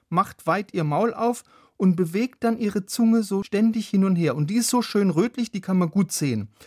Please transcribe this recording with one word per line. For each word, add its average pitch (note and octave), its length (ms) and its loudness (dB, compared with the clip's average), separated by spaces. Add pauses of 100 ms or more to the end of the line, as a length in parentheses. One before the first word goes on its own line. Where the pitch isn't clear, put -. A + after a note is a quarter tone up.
(100)
macht F#3 360 -2
weit F#3 280 -2
ihr F3 100 -2
Maul D#3+ 300 0
auf A#3 280 -4 (360)
und F#3 180 2
bewegt F#3 480 -2
dann A3+ 140 0
ihre G#3 260 -4
Zunge A3+ 380 2
so G3 200 -4
ständig A3 460 0
hin F#3+ 160 2
und F#3+ 100 2
her. E3 220 0
Und D3+ 140 -2
die G#3 60 -2
ist A#3+ 120 0
so B3 140 2
schön G3+ 280 0
rötlich, A3 400 0
die F#3+ 120 -8
kann F#3 160 0
man F3 120 0
gut G3 220 0
sehen. A2+ 360 -2 (180)